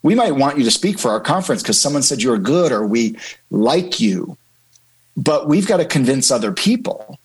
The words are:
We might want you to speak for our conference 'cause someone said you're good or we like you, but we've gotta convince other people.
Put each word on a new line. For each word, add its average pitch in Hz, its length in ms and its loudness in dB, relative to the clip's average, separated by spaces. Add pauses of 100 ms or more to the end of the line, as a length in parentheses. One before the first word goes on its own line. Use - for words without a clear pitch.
We 165 120 4
might 220 220 2
want 139 200 2
you 131 80 2
to 113 60 2
speak 185 280 0
for 120 120 0
our 107 100 0
conference 160 420 -2
'cause - 160 0
someone 143 240 0
said 131 200 -2
you're 120 160 2
good 139 340 2
or 107 140 -2
we 113 300 0 (340)
like 135 500 0
you, 95 360 -2 (800)
but 147 320 0
we've 185 180 2
gotta 175 180 2
convince 135 460 0
other 110 220 0
people. 143 720 -2